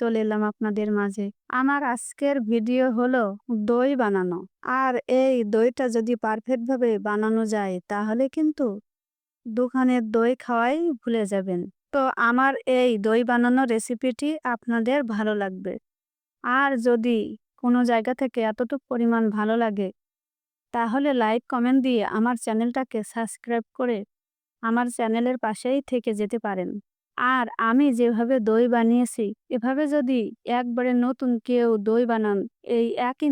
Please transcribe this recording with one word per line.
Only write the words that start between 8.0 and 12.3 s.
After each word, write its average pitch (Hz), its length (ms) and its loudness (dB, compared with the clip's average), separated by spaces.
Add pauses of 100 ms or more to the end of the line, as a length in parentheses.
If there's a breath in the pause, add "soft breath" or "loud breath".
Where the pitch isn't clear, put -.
কিন্তু 302 300 0 (800)
দোকানের 247 580 0 (120)
দই 233 160 4 (120)
খাওয়াই 240 340 0 (240)
ভুলে 226 300 -2
যাবেন। 190 300 -2 (300)
তো 277 100 0 (280)